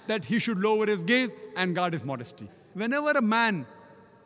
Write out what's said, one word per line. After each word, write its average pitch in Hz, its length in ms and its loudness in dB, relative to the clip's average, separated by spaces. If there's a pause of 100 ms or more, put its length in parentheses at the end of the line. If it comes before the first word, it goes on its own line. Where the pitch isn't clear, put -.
that 214 180 -2
he 202 140 0
should 214 200 -2
lower 214 280 2
his 196 180 -2
gaze 247 280 2 (220)
and 180 180 0
guard 175 200 0
his 135 100 -6
modesty." 123 460 -10 (240)
Whenever 277 380 0
a 285 100 4
man 214 440 2 (600)